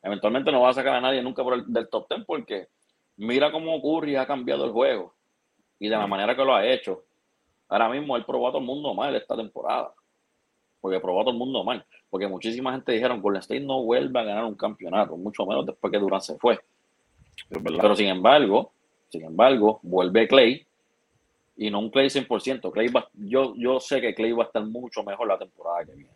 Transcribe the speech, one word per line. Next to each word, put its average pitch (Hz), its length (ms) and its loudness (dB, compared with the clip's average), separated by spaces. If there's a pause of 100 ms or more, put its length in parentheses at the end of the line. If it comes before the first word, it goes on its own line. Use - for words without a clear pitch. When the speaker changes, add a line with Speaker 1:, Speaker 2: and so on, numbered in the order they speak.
Speaker 1:
Eventualmente 107 480 0
no 135 120 4
vas 127 160 6
a 135 40 -2
sacar 131 140 2
a 123 60 0
nadie 131 200 0
nunca 131 220 -4
por 127 120 0
el, 117 180 -6
del 117 160 -2
top - 180 -4
ten, 208 160 -6
porque 120 460 -8 (480)
mira 131 340 0
cómo 160 300 -4
Curry 147 340 -2
ha 131 100 0
cambiado 139 380 -2
el 127 80 -2
juego 113 420 0 (640)
y 104 100 -6
de 110 80 0
la 104 120 -2
Speaker 2:
Mm. - 20 -6
Speaker 1:
manera 104 260 0
que 135 80 2
lo 135 120 4
ha 101 100 4
hecho. 117 380 -2 (680)
Ahora 113 180 2
mismo 135 300 -4
él 113 80 -4
probó 123 220 -2
a 127 40 0
todo 147 80 -4
el 131 60 -6
mundo 139 280 -6
mal 123 220 -2
esta - 200 -4
temporada, 113 580 -6 (880)
porque 95 180 -2
probó 90 220 0
a - 20 2
todo 127 80 2
el 117 60 -2
mundo 123 260 -4
mal, 110 220 -4 (240)
porque 98 180 -4
muchísima 113 460 -6
gente 131 180 -4
dijeron, 120 300 0
"Golden 98 180 0
State 123 220 -6
no 135 220 -4
vuelve 127 360 0
a 113 40 -2
ganar 107 200 -4
un 107 120 -6
campeonato", 98 600 -2
mucho 98 300 -6
menos 123 200 -2
después - 260 -4
que 104 80 2
Durant 98 240 0
se - 140 -10
fue. 117 220 4 (920)
Speaker 2:
Es - 140 -8
verdad. 78 180 -4
Speaker 1:
Pero 104 140 6
sin 101 120 2
embargo, 107 680 4 (360)
sin 80 140 -12
embargo, 107 600 4
vuelve 92 440 4
Klay, 131 380 6 (880)
y 107 160 -4
no 101 80 -2
un 110 100 -4
Klay 135 200 4
cien 131 160 -2
por 110 160 -2
ciento. 117 300 -6
Klay 113 180 0
va, 123 240 0
yo, 117 420 0
yo 123 240 0
sé 131 220 -2
que 117 120 -2
Klay 117 200 0
va 117 100 2
a - 40 -2
estar 107 160 -4
mucho 113 400 -8
mejor 101 240 -6
la 95 100 0
temporada 85 480 -8
que 67 80 -20
viene. 71 220 -20